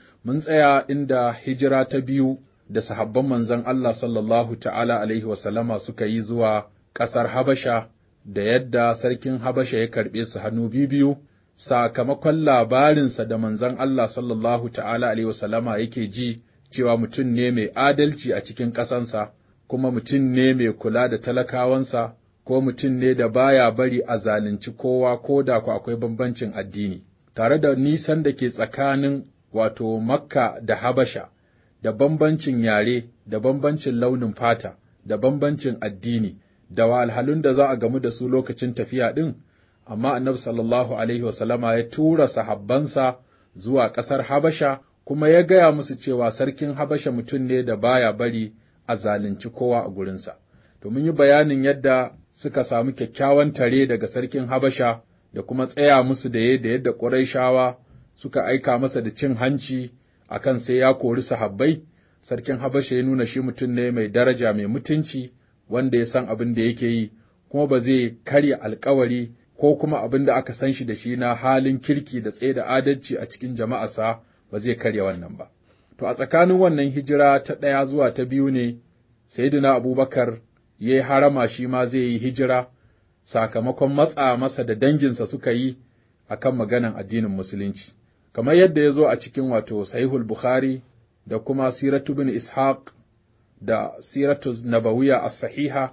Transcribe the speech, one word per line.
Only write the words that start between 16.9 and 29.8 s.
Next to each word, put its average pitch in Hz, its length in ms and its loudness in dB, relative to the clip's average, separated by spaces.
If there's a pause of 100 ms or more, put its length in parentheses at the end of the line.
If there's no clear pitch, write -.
mutum 117 300 -2
ne 123 240 0
mai 113 240 0
adalci 143 580 2
a 101 80 -4
cikin 120 320 -6
ƙasansa, 117 560 -4 (380)
kuma 127 240 -2
mutum 127 300 -2 (100)
ne 131 220 4
mai 120 200 2
kula 120 360 -2
da 143 80 -2
talakawansa, 123 960 -2 (320)
ko 131 160 0
mutum 131 380 -2
ne 131 160 4
da 123 140 2
baya 127 420 4
bari 123 360 0
a 117 100 -2
zalunci 104 540 -2
kowa, 127 460 0
ko 139 260 0
da 127 160 0
ku 117 120 -2
akwai 113 240 -4
bambancin 117 600 -4
addini. 98 460 -6 (340)
Tare 123 240 2
da 147 160 2
nisan 156 480 0
da 143 80 2
ke 127 180 -2
tsakanin, 139 720 -2 (300)
wato, 110 460 -2